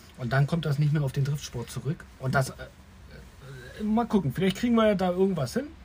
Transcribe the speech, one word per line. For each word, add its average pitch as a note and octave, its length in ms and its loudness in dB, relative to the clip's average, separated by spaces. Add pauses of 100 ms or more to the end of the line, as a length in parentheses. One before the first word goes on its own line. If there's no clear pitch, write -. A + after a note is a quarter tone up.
(180)
Und A#2+ 140 -4
dann C#3 140 4
kommt E3 180 -2
das C#3+ 140 0
nicht D3 140 2
mehr D#3 100 2
auf C3+ 100 -2
den C#3 120 0
Driftsport C#3 460 -6
zurück. C3 340 -6 (160)
Und C3 140 -2
das, C3+ 160 2
äh, - 20 -14 (1300)
äh, - 20 -4
mal G#3+ 240 2
gucken, E3+ 260 2
vielleicht F3+ 240 0
kriegen A#3+ 200 2
wir A3 100 6
ja G#3+ 80 6
da F#3 160 2
irgendwas F3+ 440 0
hin. C4 100 -2 (200)